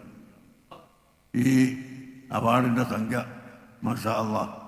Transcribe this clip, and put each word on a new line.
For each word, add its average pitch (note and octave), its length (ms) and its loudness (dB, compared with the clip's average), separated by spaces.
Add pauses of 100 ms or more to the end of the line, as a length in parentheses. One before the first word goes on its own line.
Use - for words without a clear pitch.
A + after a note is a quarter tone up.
(1300)
ഈ B2+ 160 4 (840)
അവാർഡിൻ്റെ A#2+ 560 4
സംഖ്യ, A2 260 -2 (680)
മാഷാ A2+ 380 -2
അല്ലാ, G#2+ 200 0 (260)